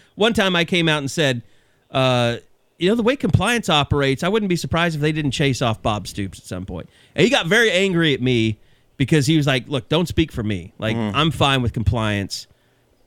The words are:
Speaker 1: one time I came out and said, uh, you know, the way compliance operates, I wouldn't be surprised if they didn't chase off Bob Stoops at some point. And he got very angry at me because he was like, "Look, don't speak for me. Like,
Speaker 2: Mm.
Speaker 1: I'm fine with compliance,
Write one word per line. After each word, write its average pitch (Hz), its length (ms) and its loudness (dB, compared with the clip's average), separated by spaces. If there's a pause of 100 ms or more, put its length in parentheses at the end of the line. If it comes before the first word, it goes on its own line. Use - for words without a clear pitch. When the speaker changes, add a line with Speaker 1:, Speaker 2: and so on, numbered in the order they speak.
(160)
Speaker 1:
one 220 180 2
time 190 220 2
I 170 100 2
came 170 240 0
out 151 100 2
and 139 100 -4
said, 131 320 0 (500)
uh, 123 460 2 (400)
you 170 120 2
know, 220 60 4
the 233 80 -2
way 247 120 2
compliance 214 540 0
operates, 143 520 2
I 170 60 -2
wouldn't 208 220 0
be 175 80 0
surprised 165 380 -2
if 147 60 -4
they 156 120 0
didn't 151 180 -2
chase 139 300 0
off 117 200 -2
Bob 104 280 -4
Stoops 95 300 -8
at - 60 -20
some 92 200 -10
point. 87 240 -12 (260)
And 151 80 4
he 233 60 4
got 226 180 0
very 220 240 4
angry 170 420 2
at 120 80 -2
me 117 380 0 (380)
because 143 280 2
he 160 120 4
was 143 100 2
like, 131 220 0
"Look, 139 180 -6
don't 160 220 0
speak - 220 -2
for 123 120 -6
me. 98 340 -6
Like, 113 200 -4
Speaker 2:
Mm. 107 180 -4
Speaker 1:
I'm 151 160 2
fine 135 300 0
with 117 100 -2
compliance, 107 760 -2 (600)